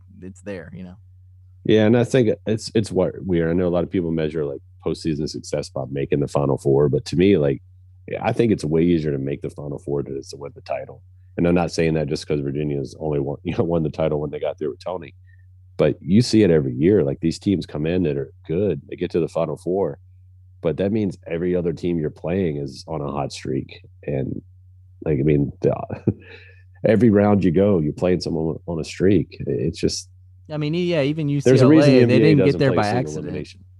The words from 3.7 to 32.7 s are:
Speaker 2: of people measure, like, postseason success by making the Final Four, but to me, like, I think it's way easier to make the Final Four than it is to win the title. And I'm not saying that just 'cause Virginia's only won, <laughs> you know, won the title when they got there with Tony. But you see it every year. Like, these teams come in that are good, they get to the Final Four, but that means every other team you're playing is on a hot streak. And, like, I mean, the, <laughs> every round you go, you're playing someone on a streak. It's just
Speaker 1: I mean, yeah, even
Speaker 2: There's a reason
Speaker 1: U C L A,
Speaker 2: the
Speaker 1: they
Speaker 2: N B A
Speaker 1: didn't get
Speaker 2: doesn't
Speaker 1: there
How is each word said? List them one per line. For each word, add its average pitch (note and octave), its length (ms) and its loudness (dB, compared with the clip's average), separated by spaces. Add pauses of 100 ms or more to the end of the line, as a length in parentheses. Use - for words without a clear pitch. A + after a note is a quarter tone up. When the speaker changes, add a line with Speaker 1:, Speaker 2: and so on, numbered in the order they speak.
Speaker 2:
of F2 80 -8
people E2+ 180 -2
measure, D#2+ 340 -2
like, C#2 180 -6 (220)
postseason D#2 460 -4
success - 400 -8
by C#2 220 -8
making C#2 300 -2
the C#2 60 -2
Final C#2 300 0
Four, C#2 320 2
but C2+ 160 -2
to - 100 -6
me, F#2 220 4
like, C#2+ 240 0 (580)
I A2 140 -2
think A#2 180 2
it's F2+ 140 -2
way D#2 180 0
easier D#2+ 280 2
to C#2 80 -4
make C#2 240 -6
the C#2+ 80 -8
Final D2 260 -12
Four C#2+ 240 -6
than C2+ 140 -10
it C#2 40 -8
is C#2 100 -18
to C#2 80 -16
win C#2+ 180 -16
the - 60 -20
title. C2+ 420 -12 (340)
And E2+ 100 2
I'm F2 60 4
not F2 180 0
saying D#2+ 220 0
that D#2 160 -2
just D2+ 180 -6
'cause D2+ 120 -2
Virginia's C#2 600 -6
only D2+ 200 -4
won, C#2+ 200 -6
<laughs> - 40 -20
you E2+ 120 -6
know, - 80 -2
won E2+ 200 0
the D2+ 80 -4
title D#2 280 -2
when D2 120 -8
they D2 80 -10
got D2+ 180 -6
there D2 140 -6
with - 80 -14
Tony. F2+ 340 -12 (640)
But D#2 240 2
you F#2+ 220 4
see A2 180 4
it G2 80 6
every C#2+ 240 2
year. E2 300 4
Like, C#2 180 -2
these E2 160 -2
teams F2+ 300 -2
come D2 180 -6
in F2+ 180 0
that D2 140 -2
are C2+ 160 -8 (140)
good, E2 420 -2
they - 60 -10
get E2+ 160 -6
to F2+ 80 0
the D#2+ 80 0
Final D#2 280 -4
Four, F2 440 -4 (640)
but - 140 -2
that G2 140 -2
means G#2 240 -2 (120)
every F2 280 -2
other E2+ 180 -2
team E2+ 260 -2
you're D#2 100 -2
playing E2 480 -4
is C2+ 300 -10
on D#2 140 -6
a C#2+ 100 -6
hot C#2 200 -6
streak. - 540 -8 (220)
And, - 340 -6 (640)
like, - 140 0
I C#2 40 0
mean, C#2+ 280 2 (100)
the, C#2 140 2 (580)
<laughs> - 500 -20
every A2 280 6
round G2+ 320 4
you F#2 80 4
go, F#2+ 280 4
you're D2 140 -2
playing F2+ 280 0
someone D#2+ 440 -4
on E2+ 140 -6
a D2+ 40 -6
streak. F2 580 0
It's C#2 380 -4
just - 300 -4 (400)
Speaker 1:
I D3+ 80 -8
mean, D3+ 160 -4
yeah, F3 300 -2
even D3+ 240 -2 (180)
Speaker 2:
There's B2+ 160 6
a B2+ 60 8
reason D3 260 8
Speaker 1:
U B2+ 60 8
C - 0 -
L B2 40 8
A, - 20 6
Speaker 2:
the - 20 -
Speaker 1:
they B2 80 4
Speaker 2:
N - 40 6
B - 60 6
A - 20 8
Speaker 1:
didn't D#3 120 6
get A#2+ 60 6
Speaker 2:
doesn't - 140 2
Speaker 1:
there C#3 120 4